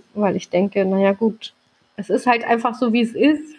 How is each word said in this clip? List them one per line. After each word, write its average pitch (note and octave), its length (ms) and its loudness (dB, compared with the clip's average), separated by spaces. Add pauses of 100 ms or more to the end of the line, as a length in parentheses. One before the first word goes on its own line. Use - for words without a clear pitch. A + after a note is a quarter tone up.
(140)
weil G3+ 220 0
ich - 140 -8
denke, G3 340 0
„Na F#3+ 160 0
ja, G3 120 4
gut, A3 420 -4 (420)
es - 140 -10
ist B3 160 0
halt A#3 180 2
einfach A#3 300 -2
so, A#3 180 0
wie A#3+ 80 2
es A#3 140 0
ist, D4 440 0